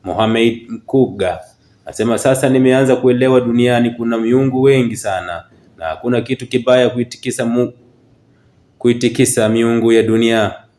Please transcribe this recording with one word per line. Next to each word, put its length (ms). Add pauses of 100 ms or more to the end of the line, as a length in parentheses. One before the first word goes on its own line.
Mohamed 640
Mkuga 680 (460)
anasema, 320
"Sasa 320
nimeanza 460
kuelewa 460
duniani 480
kuna 280
miungu 440
wengi 340
sana 480 (340)
na 80
hakuna 360
kitu 260
kibaya 420
kuitikisa 560
mu-, 280 (1040)
kuitikisa 720
miungu 420
ya 120
dunia 500 (260)